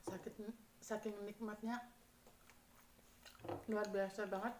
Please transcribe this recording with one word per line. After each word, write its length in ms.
Sakit, 280
saking 480
nikmatnya. 560
Luar 240
biasa 400
banget. 300